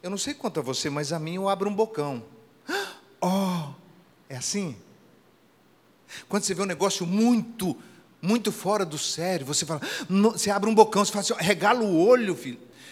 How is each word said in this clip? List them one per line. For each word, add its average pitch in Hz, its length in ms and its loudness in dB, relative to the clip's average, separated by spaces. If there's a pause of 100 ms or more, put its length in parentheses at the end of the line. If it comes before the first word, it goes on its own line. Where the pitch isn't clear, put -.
Eu 180 60 -8
não 202 80 -6
sei 190 160 -4
quanto 190 280 -4
a - 20 -6
você, 127 260 -4
mas 147 240 -4
a 170 60 -4
mim 160 160 -6
eu 190 120 -4
abro 196 220 0
um 208 60 -4
bocão. 151 500 -2 (420)
<gasps> - 540 -8
Oh, 180 540 -2 (560)
é 131 60 -10
assim? 165 380 -6 (1500)
Quando 202 180 -2
você 190 100 -2
vê 180 80 -4
um 202 40 -2
negócio 180 400 -2
muito, 208 720 2 (460)
muito 208 280 0
fora 202 320 -2
do 156 140 -6
sério, 165 480 -4
você 147 220 -2
fala, 156 160 -4 (260)
no-, 202 240 4
você 202 180 -2
abre 202 200 2
um 220 40 2
bocão, 208 300 8
você - 80 -2
fala 202 100 -4
assim, 208 120 0
ó, - 20 -2
regala 202 460 2
o 185 160 2
olho, 214 360 6
filho. 127 260 -10 (320)